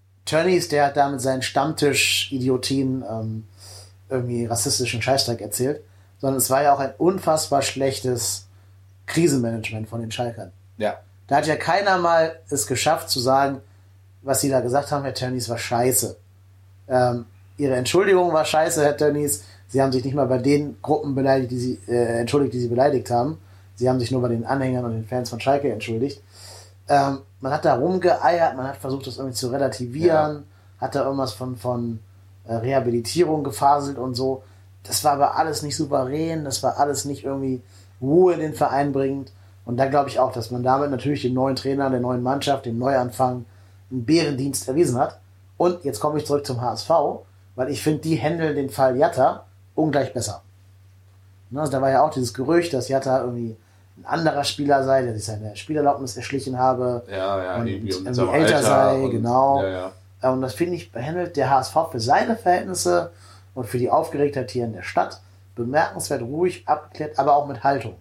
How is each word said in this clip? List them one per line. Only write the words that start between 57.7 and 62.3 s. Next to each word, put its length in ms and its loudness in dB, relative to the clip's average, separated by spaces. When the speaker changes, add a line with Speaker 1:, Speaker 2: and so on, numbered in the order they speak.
Speaker 2:
und 120 -6
Speaker 1:
irgendwie 80 -4
Speaker 2:
seinem 200 2
Speaker 1:
älter 220 4
Speaker 2:
Alter 100 2
Speaker 1:
sei, 380 4
Speaker 2:
und, 60 0
Speaker 1:
genau. 520 2
Speaker 2:
ja, 60 -2
ja. 240 -6
Speaker 1:
Äh, 100 2
und 100 0
das, 140 -4
finde 200 -2
ich, 160 -10
behandelt 460 -6
der 140 2
H 100 6
S 80 -6
V 220 0
für 100 -6
seine 360 2